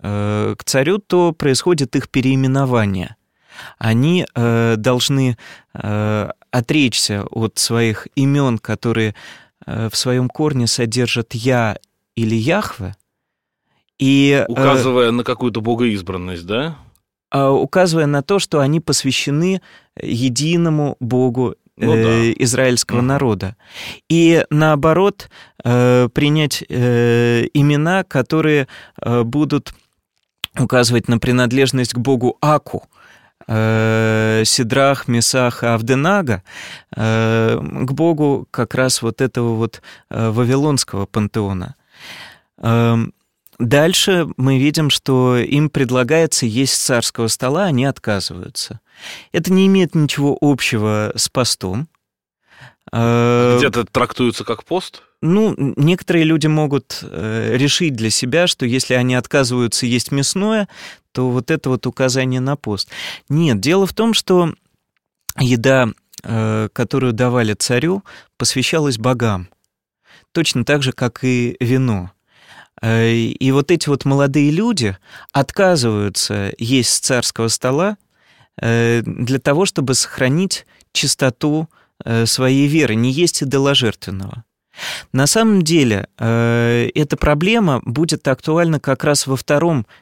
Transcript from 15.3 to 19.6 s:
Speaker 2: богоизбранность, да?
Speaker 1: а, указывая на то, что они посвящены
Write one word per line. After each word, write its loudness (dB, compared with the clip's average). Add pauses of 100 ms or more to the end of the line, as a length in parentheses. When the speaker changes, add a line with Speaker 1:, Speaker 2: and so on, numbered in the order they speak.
Speaker 2:
богоизбранность, -4
да? -6 (560)
Speaker 1:
а, 2
указывая 2
на 0
то, 0
что -2
они 2
посвящены -2 (400)